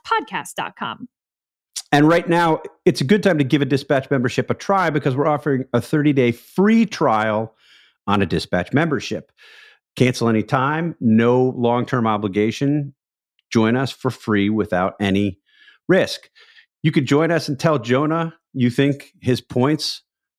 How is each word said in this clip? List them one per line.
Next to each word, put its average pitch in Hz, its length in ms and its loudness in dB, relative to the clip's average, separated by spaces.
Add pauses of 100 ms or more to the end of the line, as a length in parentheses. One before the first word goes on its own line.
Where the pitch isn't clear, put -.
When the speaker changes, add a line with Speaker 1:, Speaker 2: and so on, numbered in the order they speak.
Speaker 1:
podcast 233 520 -6
dot - 220 -8
com. - 320 -10 (800)
Speaker 2:
And 147 160 6
right 170 220 2
now, 170 320 2 (240)
it's 160 160 2
a - 20 0
good 202 200 4
time 180 140 2
to 147 60 2
give 139 180 0
a 143 40 0
Dispatch 135 440 -2
membership 127 400 -2
a - 40 0
try 185 360 0
because 143 260 -2
we're 147 120 0
offering 139 460 -2
a 120 80 2
thirty-day 139 500 2
free 214 540 2
trial 110 720 -2 (520)
on 101 140 2
a 95 40 0
Dispatch 87 480 -4
membership. 135 580 -4 (640)
Cancel 123 300 0
anytime, 139 720 -2
no 123 580 4
long-term 120 500 0
obligation. 110 880 -2 (580)
Join 113 240 2
us 131 160 -2
for - 180 -6
free 104 400 -2
without 98 500 -2
any 98 400 -2 (480)
risk. - 420 0 (540)
You 147 80 2
could 143 140 2
join 156 260 2
us 165 160 -2
and 143 120 -6
tell 151 200 0
Jonah 151 540 -2 (200)
you 123 160 0
think 139 420 -2 (100)
his 120 200 0
points - 600 -4 (380)